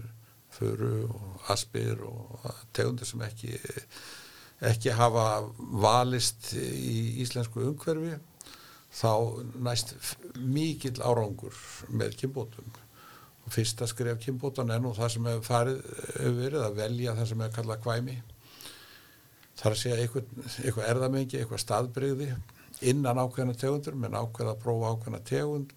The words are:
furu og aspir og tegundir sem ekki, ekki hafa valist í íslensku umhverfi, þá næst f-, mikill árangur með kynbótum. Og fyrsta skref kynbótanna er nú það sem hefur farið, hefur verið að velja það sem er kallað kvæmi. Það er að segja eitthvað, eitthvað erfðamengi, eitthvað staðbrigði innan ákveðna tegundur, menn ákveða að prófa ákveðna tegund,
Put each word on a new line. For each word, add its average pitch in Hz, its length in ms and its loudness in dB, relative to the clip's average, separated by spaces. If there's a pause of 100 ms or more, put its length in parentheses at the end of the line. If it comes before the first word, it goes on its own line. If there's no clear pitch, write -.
(540)
furu 110 380 0 (180)
og 95 420 -6
aspir 110 560 -2
og 113 380 -10 (300)
tegundir 120 340 0
sem 117 160 -6
ekki, 113 260 -8 (1120)
ekki 117 320 4
hafa 113 300 6 (320)
valist 123 1000 4
í 123 680 -2
íslensku 117 420 -2
umhverfi, 156 500 0 (720)
þá - 240 2 (560)
næst 120 300 0
f-, - 180 -8 (240)
mikill 139 640 0
árangur 113 520 0 (360)
með 107 300 0
kynbótum. 135 500 -6 (720)
Og 113 80 -10
fyrsta 113 380 0
skref 117 340 -2
kynbótanna 131 540 0
er 123 80 2
nú 110 100 -2
það 113 220 2
sem 117 160 0
hefur 113 180 -4
farið, 123 320 4 (320)
hefur 123 260 2
verið 139 220 0
að 104 180 0
velja 120 380 0
það 113 140 2
sem 113 100 0
er 110 160 -4
kallað 110 240 -2
kvæmi. 120 340 0 (1400)
Það - 80 2
er 110 80 6
að 110 60 -2
segja 120 180 0
eitthvað, 120 280 0 (360)
eitthvað 110 300 0
erfðamengi, 131 480 2
eitthvað 110 240 -4
staðbrigði 131 600 0 (640)
innan 131 260 4
ákveðna 127 400 2
tegundur, 147 400 0
menn 113 160 0
ákveða 113 380 0
að 110 100 -6
prófa 113 300 2
ákveðna 113 340 -4
tegund, 143 500 0